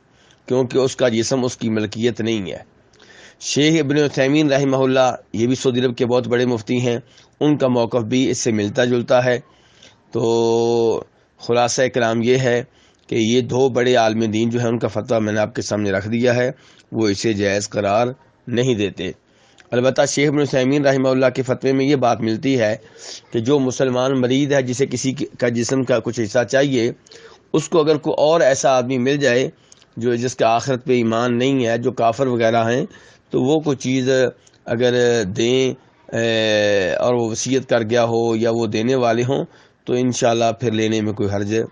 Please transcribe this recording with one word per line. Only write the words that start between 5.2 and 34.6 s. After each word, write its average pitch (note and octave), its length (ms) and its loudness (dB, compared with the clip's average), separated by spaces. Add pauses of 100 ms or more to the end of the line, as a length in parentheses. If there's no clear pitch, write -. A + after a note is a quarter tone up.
یہ A2 140 0
بھی B2+ 80 0
سعودی B2+ 260 -2
عرب B2 160 -2
کے C3 80 0
بہت A#2+ 220 0
بڑے A#2+ 180 0
مفتی A#2+ 360 -2
ہیں، A#2+ 160 0 (420)
ان D3 180 2
کا C#3 100 2
موقف A#2+ 320 0
بھی A#2 300 0
اس A#2+ 80 -2
سے - 140 -2
ملتا G#2 340 0
جلتا B2 400 2
ہے۔ A#2+ 140 2 (720)
تو A#2 920 2 (340)
خلاصہ A#2+ 440 0 (120)
کلام A#2 280 0
یہ B2 160 4
ہے B2 260 0 (440)
کہ - 80 -6
یہ A#2 260 2
دو B2+ 280 2
بڑے B2 260 2
عالم A2 240 2
دین A2+ 300 0
جو A#2+ 100 -2
ہیں A#2+ 80 -2
ان A#2 120 -2
کا A#2 80 -2
فتویٰ A2 340 -2
میں G#2 120 -2
نے A2 60 -2
آپ G#2+ 160 -2
کے - 60 -6
سامنے G#2 300 -2
رکھ G2 180 -2
دیا A#2+ 260 0
ہے، B2+ 160 0 (400)
وہ A2 160 0
اسے G#2 260 0
جائز G2+ 360 -2
قرار G#2+ 380 0 (400)
نہیں B2 280 0
دیتے۔ F#2 360 -4 (600)
البتہ B2 380 0
شیخ C#3+ 200 0
ابن D3 100 0
عثیمین C#3 460 0
رحمہ C3+ 220 2
اللہ C3 180 2 (100)
کے C3+ 60 -2
فتوے C3 300 -2
میں C3+ 140 2
یہ D3 100 2
بات A#2+ 260 0
ملتی A2+ 380 -2
ہے A2 180 0 (540)
کہ B2+ 80 -2
جو C3+ 200 2
مسلمان C3 640 0
مریض C3 320 0
ہے C#3 80 2
جسے B2+ 240 -2
کسی C3 280 -4
کا - 340 -4
جسم A#2+ 360 -2
کا A#2+ 160 2
کچھ A#2 200 -6
حصہ A#2+ 240 0
چاہیے، C3 480 0 (640)
اس D#3 160 -2
کو F3 100 2
اگر D3+ 180 2
کوئی D3+ 200 -4
اور D#3+ 240 2
ایسا C3+ 300 2
آدمی B2+ 260 0
مل C3 200 0
جائے C3 320 2 (480)
جو، A#2+ 180 0
جس B2 200 -4
کا A#2 120 2
آخرت A#2 380 0
پہ B2+ 80 0
ایمان A#2 440 0
نہیں B2+ 300 0
ہے، A#2 100 0
جو A#2+ 140 -2
کافر A#2 360 0
وغیرہ A#2 440 2
ہیں، C3 140 0 (440)
تو C#3+ 120 -2
وہ C#3+ 180 2
کوئی D3+ 180 -2
چیز C3 320 -2 (560)